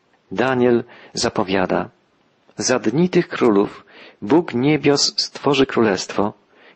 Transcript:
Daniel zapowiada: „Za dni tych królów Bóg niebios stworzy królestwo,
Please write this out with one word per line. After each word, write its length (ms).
Daniel 520
zapowiada: 760
„Za 220
dni 300
tych 180
królów 580
Bóg 320
niebios 640
stworzy 480
królestwo, 680